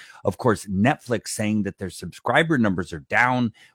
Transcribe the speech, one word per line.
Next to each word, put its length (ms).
Of 140
course, 280
Netflix 640
saying 360
that 140
their 120
subscriber 680
numbers 340
are 80
down. 520